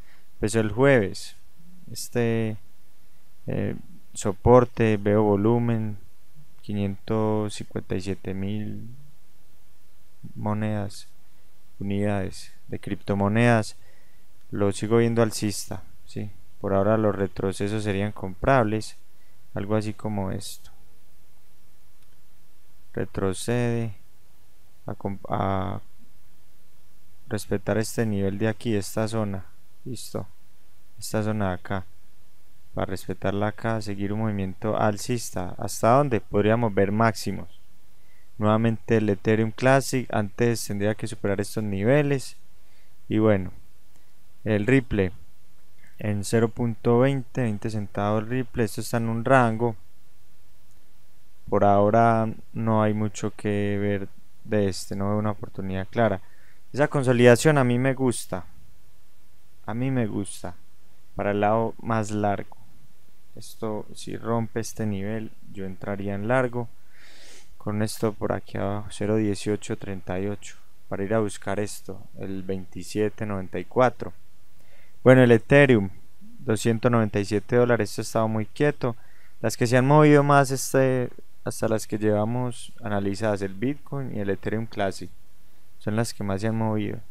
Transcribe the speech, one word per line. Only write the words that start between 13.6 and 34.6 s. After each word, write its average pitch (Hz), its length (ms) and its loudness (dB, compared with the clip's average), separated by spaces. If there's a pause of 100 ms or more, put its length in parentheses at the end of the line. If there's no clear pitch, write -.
Lo 101 200 4
sigo 107 280 2
viendo 117 240 6
alcista, 104 600 -2 (240)
¿sí? 107 240 -6 (300)
Por 98 140 2
ahora 101 220 6
los 107 180 4
retrocesos 101 720 0
serían 104 280 0
comprables, 107 840 2 (580)
algo 98 220 0
así 107 180 0
como 101 380 -2
esto. - 380 -6 (2250)
Retrocede 117 1000 0 (920)
a 104 80 -4
comp-, 98 340 -4
a 98 520 0 (1500)
respetar 104 500 0
este 113 260 0
nivel 98 340 2
de 110 100 2
aquí, 110 260 0
esta 104 320 0
zona. 104 380 -2 (400)
Listo. 110 420 -6 (720)
Esta - 240 -2
zona 104 280 0
de 90 40 0
acá. 95 300 -4 (880)
Para 95 120 0
respetarla 98 640 -2
acá, 113 320 -2
seguir 101 320 -2
un 107 80 0
movimiento 107 560 0